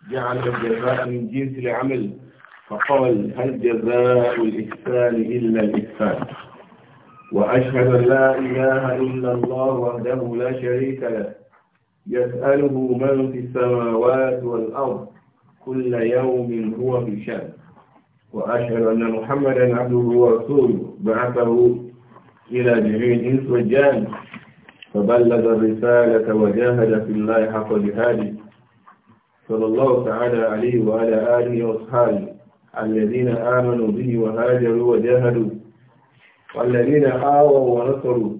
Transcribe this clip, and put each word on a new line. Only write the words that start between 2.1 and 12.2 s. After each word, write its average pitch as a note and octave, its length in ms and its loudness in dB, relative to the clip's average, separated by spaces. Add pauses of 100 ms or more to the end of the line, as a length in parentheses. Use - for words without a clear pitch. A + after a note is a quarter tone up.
فقال: A#2 680 0
"هل B2 240 -4
جزاء A#2+ 800 2
الإحسان A#2 720 -2
إلا A2+ 460 0
الإحسان؟" G#2 680 -2 (1040)
وأشهد B2 640 0
أن A#2+ 100 4
لا C3 340 4
إله C3 580 0
إلا B2+ 360 -2
الله B2+ 460 -2
وحده A#2+ 580 -4
لا B2+ 240 -4
شريك B2+ 420 -4
له، A2 320 -6 (720)
يسأله B2+ 680 0 (240)